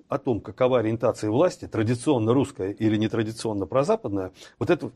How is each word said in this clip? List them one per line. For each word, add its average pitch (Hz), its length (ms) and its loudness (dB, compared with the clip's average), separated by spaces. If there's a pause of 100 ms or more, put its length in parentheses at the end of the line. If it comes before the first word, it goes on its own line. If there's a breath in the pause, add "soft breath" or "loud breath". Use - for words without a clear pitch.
о 135 100 -2
том, 117 220 -2
какова 127 400 0
ориентация 110 500 0
власти, 170 380 0
традиционно 117 680 2
русская 101 380 -2
или 107 240 2
нетрадиционно 107 680 -2
прозападная, 117 680 -2 (260 soft breath)
вот 117 120 -2
этот, 139 260 -2